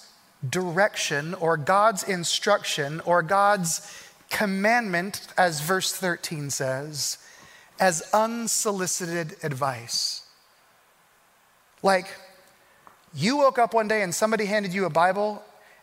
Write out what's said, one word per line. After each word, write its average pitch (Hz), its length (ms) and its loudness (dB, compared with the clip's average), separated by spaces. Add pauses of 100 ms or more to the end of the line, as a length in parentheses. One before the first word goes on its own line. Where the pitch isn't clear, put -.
(480)
direction 160 880 0
or 165 220 2
God's 196 480 2
instruction 170 960 -2
or 175 220 2
God's 196 600 2 (480)
commandment, 202 960 0 (100)
as 170 260 2
verse 185 300 0
thirteen 165 560 -4
says, 135 680 -4 (600)
as 180 220 2 (100)
unsolicited 196 1300 -2
advice. 131 800 -4 (1600)
Like, 185 240 2 (1080)
you 190 220 0
woke 269 220 4
up 233 160 2
one 220 140 2
day 214 120 2
and 180 140 -2
somebody 220 320 0
handed 202 260 -2
you 190 140 0
a 165 40 -2
Bible 190 540 2 (380)